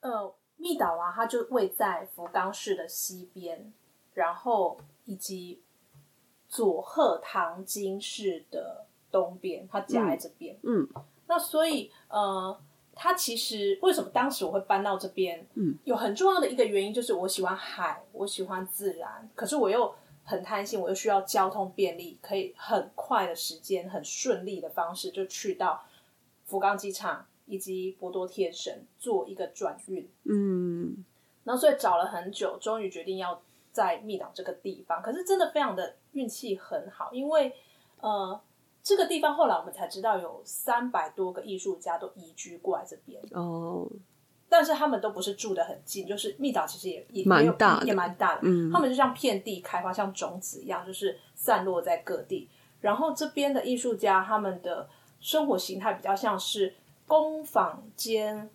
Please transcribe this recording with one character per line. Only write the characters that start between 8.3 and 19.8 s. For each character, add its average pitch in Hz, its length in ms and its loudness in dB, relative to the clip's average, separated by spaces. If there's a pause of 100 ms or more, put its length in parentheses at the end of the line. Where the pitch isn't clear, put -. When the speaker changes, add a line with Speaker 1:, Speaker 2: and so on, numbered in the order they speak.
Speaker 1:
的 165 360 -10 (240)
东 180 300 0
边， 185 300 -6
它 196 100 -2
夹 220 260 0
在 165 100 2
这 170 120 -10 (100)
边。 - 240 -14
Speaker 2:
嗯。 196 320 0
嗯。 - 100 -14 (240)
Speaker 1:
那 339 100 4
所 311 280 2
以， 285 240 -2 (180)
呃， 190 480 -2 (380)
它 359 200 4
其 233 220 -2
实 202 460 0
为 370 100 4
什 311 100 0
么 - 80 -6
当 262 200 2
时 254 140 -4
我 165 80 -4
会 196 80 0
搬 190 220 2
到 202 140 0
这 190 120 -6
边？ 175 460 -4
Speaker 2:
嗯。 175 300 0
Speaker 1:
有 247 100 0
很 226 200 0
重 381 200 6
要 359 60 4
的 269 100 2
一 254 60 -6
个 247 80 6
原 202 200 2
因 208 80 -4
就 240 80 -2
是 233 120 -2
我 185 160 0
喜 190 140 -2
欢 185 140 0
海， - 460 -6 (100)
我 196 140 -4
喜 196 160 -6
欢 190 240 -6
自 196 280 -4
然， - 400 -12
可 - 100 -6
是 269 120 0
我 233 120 4
又 226 240 2 (300)